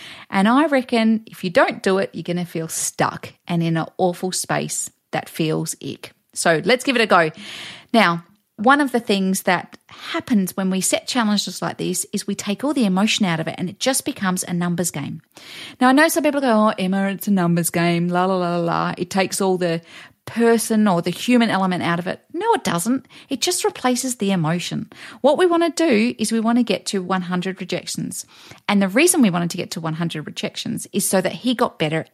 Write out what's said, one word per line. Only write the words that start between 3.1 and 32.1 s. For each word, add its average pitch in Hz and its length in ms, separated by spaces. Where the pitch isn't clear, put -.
and 170 160
in 165 140
an 160 100
awful 180 340
space - 580
that - 160
feels 160 520
ick. - 300
So 165 300
let's 247 180
give 254 140
it 226 60
a 220 40
go." 170 240
Now, 175 300
one 262 240
of 277 100
the 240 80
things 190 440
that - 440
happens - 680
when 190 140
we 190 100
set - 260
challenges 208 560
like - 160
this 175 340
is 202 140
we 202 80
take 202 300
all 294 100
the 269 100
emotion 196 420
out 170 120
of - 80
it - 120
and 180 120
it - 80
just 262 260
becomes 185 380
a - 100
numbers 175 380
game. 151 320
Now, 254 80
I 262 40
know 302 160
some 320 160
people 285 160
go, 262 100
"Oh, 214 260
Emma, 196 340
it's 190 180
a - 20
numbers 170 400
game, 170 380
la, 175 160
la, 190 100
la, 175 220
la, 170 80
la. 170 340
It 175 100
takes 190 320
all 190 160
the 170 260
person 226 640
or 175 160
the 180 80
human 233 400
element 180 320
out 170 160
of 175 80
it." - 260
No, 370 220
it - 80
doesn't. 220 460
It - 120
just - 240
replaces 254 520
the 196 140
emotion. 170 600
What 277 160
we 359 100
wanna 339 240
do 247 460
is 214 140
we 226 80
wanna 233 240
get 214 240
to 190 160
one 185 200
hundred 180 380
rejections. - 640
And 202 120
the 196 80
reason 320 320
we 214 100
wanted 170 200
to - 60
get - 160
to 175 80
one 160 140
hundred 160 320
rejections - 640
is - 140
so 190 140
that 185 120
he 247 240
got - 220
better 160 360